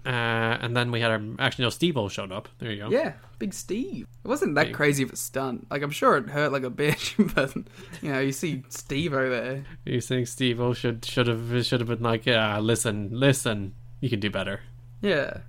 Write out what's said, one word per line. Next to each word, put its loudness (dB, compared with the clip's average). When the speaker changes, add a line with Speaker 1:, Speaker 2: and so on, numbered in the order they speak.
Speaker 1:
Uh, -6
and 0
then 2
we 0
had 4
our, 2
actually, 0
no, 4
Steve-O 2
showed -8
up. -8
There -6
you -6
go. -4
Speaker 2:
Yeah, 2
big -4
Steve. -6
It -10
wasn't 0
that 4
Speaker 1:
Big. -6
Speaker 2:
crazy 4
of -4
a -12
stunt. -4
Like, -2
I'm -2
sure 4
it 0
hurt 0
like 0
a -2
bitch, 0
<laughs> 4
but, 2
you -4
know, 0
you 0
see -4
Steve-O -2
there. -2
Speaker 1:
You 0
think 0
Steve-O 2
should, -2
should 2
have, 2
should 2
have -2
been -2
like, 2
"Yeah, 4
listen, 2
listen, 2
you 0
can 0
do 2
better." -4
Speaker 2:
Yeah. 0